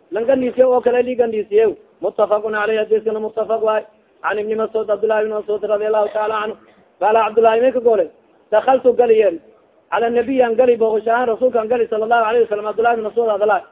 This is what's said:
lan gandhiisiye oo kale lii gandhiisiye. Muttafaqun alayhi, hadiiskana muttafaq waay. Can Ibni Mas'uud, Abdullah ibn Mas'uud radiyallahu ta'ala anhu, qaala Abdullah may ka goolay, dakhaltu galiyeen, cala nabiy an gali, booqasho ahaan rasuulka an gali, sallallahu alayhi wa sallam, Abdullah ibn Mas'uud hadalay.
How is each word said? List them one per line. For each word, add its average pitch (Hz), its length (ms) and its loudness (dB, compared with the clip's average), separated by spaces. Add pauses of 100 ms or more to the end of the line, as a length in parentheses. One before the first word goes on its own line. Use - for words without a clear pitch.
(100)
lan 226 140 -4
gandhiisiye 254 400 0
oo 247 160 2
kale 247 220 0
lii 247 120 -4
gandhiisiye. 220 600 2 (240)
Muttafaqun 208 540 -2
alayhi, 214 240 -2
hadiiskana 214 420 -2
muttafaq 220 420 -4
waay. 214 200 0 (400)
Can 196 160 -4
Ibni 214 160 -4
Mas'uud, 220 360 -4
Abdullah 214 320 0
ibn 214 100 -4
Mas'uud 208 300 -4
radiyallahu 214 500 0
ta'ala 214 220 -4 (100)
anhu, 214 120 -10 (440)
qaala 214 260 2
Abdullah 226 340 2
may 254 120 2
ka 247 80 -2
goolay, 214 280 2 (440)
dakhaltu 247 400 2
galiyeen, 220 480 2 (500)
cala 226 200 -2
nabiy 240 320 0
an 233 120 0
gali, 240 220 4
booqasho 220 340 0
ahaan 240 180 0
rasuulka 233 320 0
an 220 80 -6
gali, 233 180 0
sallallahu 226 380 0
alayhi 226 200 0
wa 226 40 -2
sallam, 208 180 -4
Abdullah 220 280 0
ibn 226 80 -4
Mas'uud 226 280 -2
hadalay. 202 420 0